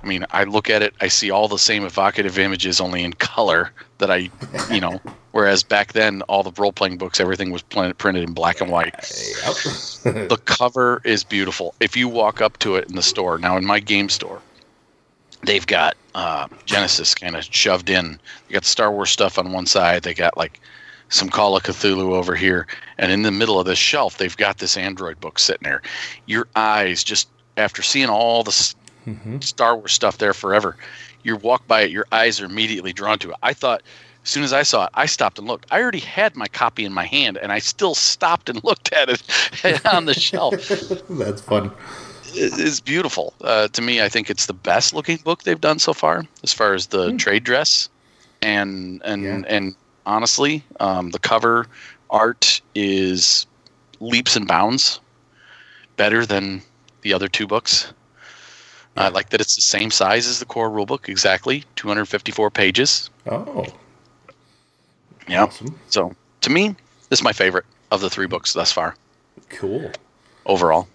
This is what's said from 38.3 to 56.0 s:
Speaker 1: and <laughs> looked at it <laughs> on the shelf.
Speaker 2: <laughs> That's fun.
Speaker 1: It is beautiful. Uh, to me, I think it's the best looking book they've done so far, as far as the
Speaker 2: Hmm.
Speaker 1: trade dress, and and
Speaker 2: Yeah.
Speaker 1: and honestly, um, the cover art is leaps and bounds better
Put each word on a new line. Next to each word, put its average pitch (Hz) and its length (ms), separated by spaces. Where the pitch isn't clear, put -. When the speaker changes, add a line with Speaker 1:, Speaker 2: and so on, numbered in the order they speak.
Speaker 1:
and 113 140
<laughs> - 0
looked - 280
at 147 160
it - 760
<laughs> 214 80
on 170 100
the 147 80
shelf. 147 400
Speaker 2:
<laughs> - 400
That's 104 320
fun. 101 320
Speaker 1:
It - 240
is 156 240
beautiful. 147 580
Uh, 107 280
to - 120
me, 117 220
I 101 80
think 110 180
it's - 160
the - 80
best 92 400
looking 165 320
book 165 200
they've 170 140
done 156 200
so 160 160
far, 165 320
as - 100
far 104 220
as 95 140
the 92 240
Speaker 2:
Hmm. - 40
Speaker 1:
trade 110 280
dress, 127 440
and 98 640
and 101 160
Speaker 2:
Yeah. 101 260
Speaker 1:
and 98 260
honestly, 135 580
um, 92 320
the - 60
cover 117 480
art 110 500
is 95 720
leaps 120 360
and 104 100
bounds 101 540
better 110 300